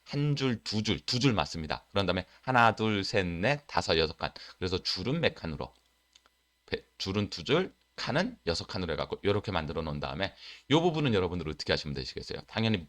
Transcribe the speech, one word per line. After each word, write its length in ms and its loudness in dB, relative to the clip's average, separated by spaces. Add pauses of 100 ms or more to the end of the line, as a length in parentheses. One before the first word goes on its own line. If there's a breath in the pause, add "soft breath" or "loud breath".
한 320 0
줄, 300 0
두 180 0
줄, 160 0
두 200 -2
줄 140 6
맞습니다. 580 -2
그런 140 2
다음에 200 0 (160 soft breath)
하나, 340 6
둘, 300 0
셋, 200 2
넷, 420 0
다섯, 300 2
여섯 200 2
칸. 140 -4 (260 loud breath)
그래서 220 -2
줄은 420 -2
몇 120 2
칸으로? 400 -8 (920)
배-, 180 -6 (140)
줄은 320 -2
두 160 -12
줄, 280 0 (220)
칸은 420 -2 (100)
여섯 180 -2
칸으로 280 -4
해갖고 300 -4
요렇게 300 0
만들어 280 -2
놓은 200 -4
다음에 340 -4 (360 loud breath)
요 100 6
부분은 320 2
여러분들 340 0
어떻게 240 -4
하시면 240 0
되시겠어요? 520 -8
당연히 420 0